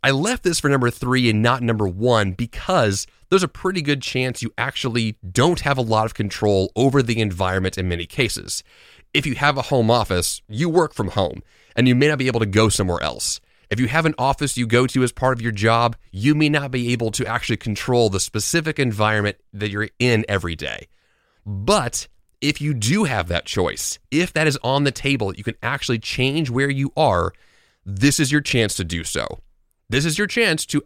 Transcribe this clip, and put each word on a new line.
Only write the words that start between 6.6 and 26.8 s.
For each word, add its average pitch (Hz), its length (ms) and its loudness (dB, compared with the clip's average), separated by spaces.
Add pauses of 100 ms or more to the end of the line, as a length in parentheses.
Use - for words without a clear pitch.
over 135 260 4
the 113 200 0
environment 92 560 -2
in 92 100 -2
many 87 180 -4
cases. - 600 -4 (480)
If 143 120 -2
you 135 100 -4
have 143 220 0
a 135 40 -4
home 120 280 0
office, 104 600 0
you 113 180 -2
work 165 260 2
from 98 180 -4
home, 92 300 -2 (320)
and 123 140 4
you 123 80 6
may 143 140 4
not 151 80 0
be 131 100 -2
able 117 140 0
to 110 40 2
go 107 220 4
somewhere 92 340 0
else. - 380 -6 (300)
If 104 100 -4
you 127 80 2
have 156 180 0
an 156 120 2
office 135 400 -2
you 120 100 -2
go 123 200 4
to 127 160 2
as 120 100 0
part 127 240 0
of 117 40 -8
your 113 120 -2
job, 117 420 2 (160)
you 120 240 2
may 151 140 4
not 143 200 0
be 123 220 -2
able 117 200 -2
to 123 140 -4
actually 113 300 -2
control 113 540 0
the 95 100 -2
specific 156 600 -2
environment 107 580 0 (160)
that 104 160 -4
you're 104 180 -4 (120)
in 120 280 4
every 87 300 -2
day. 62 320 -10 (560)
But 117 640 -2 (320)
if 147 180 0
you 147 140 -2
do 135 320 0
have 104 240 -2
that 85 160 -2
choice, - 540 -4 (120)
if 170 220 0
that 156 140 0
is 139 160 -2
on 135 200 0
the 139 80 2
table, 117 420 -2
you - 120 -10
can 113 180 -6
actually 123 360 -2
change 135 500 -2
where 135 200 0
you 139 280 -2